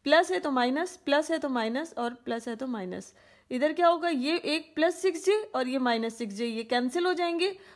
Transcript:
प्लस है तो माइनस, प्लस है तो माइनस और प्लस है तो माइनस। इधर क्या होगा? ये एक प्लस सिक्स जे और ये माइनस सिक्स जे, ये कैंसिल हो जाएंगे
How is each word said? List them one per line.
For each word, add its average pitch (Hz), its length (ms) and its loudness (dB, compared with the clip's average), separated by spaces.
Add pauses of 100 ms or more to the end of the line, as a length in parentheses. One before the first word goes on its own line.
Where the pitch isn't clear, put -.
प्लस 330 280 6
है 370 80 0
तो 302 120 -2
माइनस, 262 460 0
प्लस 302 340 2
है 320 80 0
तो 294 100 -4
माइनस 247 480 -4
और 240 160 -4
प्लस 233 340 -8
है 233 80 -6
तो 254 120 -8
माइनस। 190 480 -8 (360)
इधर 277 220 2
क्या 339 140 4
होगा? 339 220 4
ये 302 280 0
एक 320 380 -4
प्लस - 260 2
सिक्स 330 240 -2
जे 427 300 2
और 254 120 0
ये 262 120 0
माइनस 226 380 0
सिक्स 214 160 -6
जे, 220 120 -4
ये 226 180 -4
कैंसिल 247 420 0
हो 359 80 2
जाएंगे 349 440 -2 (180)